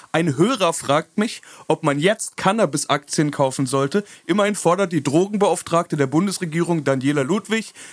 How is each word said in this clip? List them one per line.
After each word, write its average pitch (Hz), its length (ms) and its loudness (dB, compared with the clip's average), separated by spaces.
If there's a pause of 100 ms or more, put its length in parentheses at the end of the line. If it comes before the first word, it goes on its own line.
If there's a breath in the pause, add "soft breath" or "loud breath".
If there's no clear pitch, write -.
(120 loud breath)
Ein 160 240 2
Hörer 185 380 2
fragt - 460 -2
mich, - 240 -4 (240 loud breath)
ob 160 160 -2
man 143 160 0
jetzt 196 380 -2
Cannabis-Aktien 151 920 0
kaufen 139 380 -2
sollte. 139 360 0 (220 loud breath)
Immerhin 202 300 0
fordert 180 380 0
die 147 100 0
Drogenbeauftragte 175 920 0
der 139 120 2
Bundesregierung, 170 760 -2
Daniela 135 380 0
Ludwig, 208 540 -4 (180 loud breath)